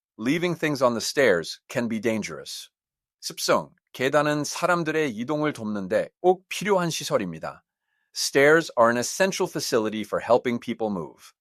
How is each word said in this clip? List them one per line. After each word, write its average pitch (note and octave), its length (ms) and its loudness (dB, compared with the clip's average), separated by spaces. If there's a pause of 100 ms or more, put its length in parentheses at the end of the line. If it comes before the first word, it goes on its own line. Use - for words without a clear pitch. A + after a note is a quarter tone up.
(180)
Leaving D#3+ 400 0
things D3 240 -2
on A#2+ 120 4
the A2 60 -4
stairs G2 600 2 (100)
can A#2+ 180 -4
be A2 120 -4
dangerous. F2 680 -4 (560)
습성, F#2 460 0 (220)
계단은 D3 500 0
사람들의 D#3 720 -2
이동을 D3 380 -2
돕는데 G#2 560 -2 (120)
꼭 F3+ 280 2
필요한 F3+ 420 0
시설입니다. E2+ 720 -4 (500)
Stairs D3+ 640 4
are A#2 140 6
an A#2+ 80 2
essential F#3 500 0
facility A2 520 -2
for F#2+ 200 -4
helping A#2+ 380 2
people A2 320 -4
move. D#2 400 -8 (100)